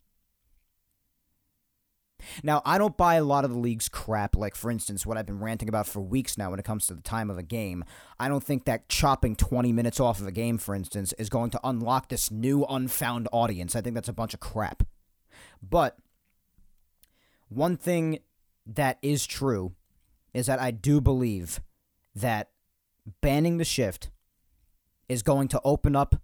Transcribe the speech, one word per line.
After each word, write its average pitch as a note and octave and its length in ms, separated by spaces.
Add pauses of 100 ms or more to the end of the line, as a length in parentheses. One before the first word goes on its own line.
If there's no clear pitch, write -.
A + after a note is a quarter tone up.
(2500)
Now, D3+ 220
I E3 120
don't G#3 200
buy E3+ 180
a D#3 80
lot C#3 220
of B2+ 60
the A#2+ 80
league's A#2 300
crap, - 460
like, G2+ 200
for A#2 160
instance, G#2 340
what A2 120
I've A2 80
been G2+ 140
ranting A2 300
about G#2+ 180
for G#2 140
weeks A2 360
now G2 120
when G2 100
it G2+ 60
comes G#2+ 220
to F#2+ 60
the E2 80
time A2 280
of F2+ 80
a F2+ 60
game. F2+ 400 (360)
I A#2+ 80
don't C#3 160
think C#3 220
that A#2 240
chopping C3+ 460
twenty B2 360
minutes A#2 280
off A#2 200
of G2+ 80
a F#2+ 40
game, A#2 260
for G2+ 180
instance, F#2+ 380
is A2 160
going A#2 220
to - 120
unlock B2 460
this - 220
new C3 340
unfound B2 640
audience. G#2+ 440
I A2+ 60
think A#2 140
that's A2+ 140
a F#2 40
bunch A2+ 200
of - 60
crap. - 440 (800)
But C3+ 360 (1500)
one D3+ 280
thing E3 420 (460)
that B2+ 360
is C#3+ 240
true G2+ 480 (600)
is B2 140
that C3 120
I B2+ 120
do C#3+ 280
believe A#2 640 (540)
that G#2+ 360 (720)
banning D#3 360
the D#3+ 80
shift - 440 (1000)
is B2 140
going C#3 260
to - 140
open C#3+ 320
up C#3 280